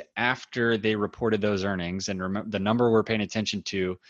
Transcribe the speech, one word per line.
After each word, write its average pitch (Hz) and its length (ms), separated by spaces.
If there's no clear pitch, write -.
after 120 600
they 107 180
reported 107 460
those 101 240
earnings, 92 440
and 95 120
remem-, 98 300
the 101 100
number 117 300
we're 110 120
paying 110 200
attention 101 420
to 92 340